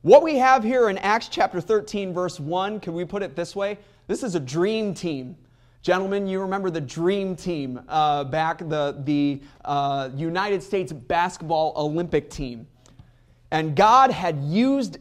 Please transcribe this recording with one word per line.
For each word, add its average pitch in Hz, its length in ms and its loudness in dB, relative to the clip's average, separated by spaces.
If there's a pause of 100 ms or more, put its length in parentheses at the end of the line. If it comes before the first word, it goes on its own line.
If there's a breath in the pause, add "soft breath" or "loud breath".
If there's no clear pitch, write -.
What 254 220 10
we 311 140 0
have 262 260 6
here 240 240 4
in 196 120 0
Acts 220 280 0
chapter 190 320 -2
thirteen, 202 540 -2
verse 180 260 -4
one, 190 400 -4
can 175 140 -10
we 175 100 -4
put 196 180 -6
it 165 140 -8
this 170 180 -6
way? 202 260 -6 (280 soft breath)
This 185 160 -4
is 196 120 -4
a 170 40 2
dream 185 540 -2
team. 139 420 -8 (480 soft breath)
Gentlemen, 190 440 0
you 190 120 -2
remember 190 300 -4
the 165 100 -6
dream 180 560 -2
team, 139 540 -8
uh, 147 340 0
back, 156 360 -2
the, 151 440 -4
the, 143 380 0 (240 loud breath)
uh, 139 500 -2
United 180 480 -2
States 185 300 -4
basketball 160 840 -2
Olympic 151 540 -2
team. 120 360 -10 (840 soft breath)
And 156 240 0
God 240 340 8
had 165 320 -2
used 220 600 0